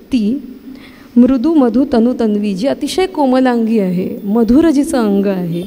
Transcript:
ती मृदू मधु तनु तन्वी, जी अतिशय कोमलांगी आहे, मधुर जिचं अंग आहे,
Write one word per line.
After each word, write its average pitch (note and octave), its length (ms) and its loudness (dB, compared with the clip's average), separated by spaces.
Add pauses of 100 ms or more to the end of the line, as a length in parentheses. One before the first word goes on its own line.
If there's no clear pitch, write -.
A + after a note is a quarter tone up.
(120)
ती A#3+ 300 -2 (720)
मृदू B3+ 380 4
मधु B3+ 300 2
तनु A#3+ 360 0
तन्वी, G#3 340 -2
जी F#3+ 120 -4
अतिशय C#4+ 400 -2
कोमलांगी B3+ 720 0
आहे, F#3 460 -2
मधुर A#3 460 2
जिचं C#4 280 0
अंग G3 280 0
आहे, F3+ 400 -4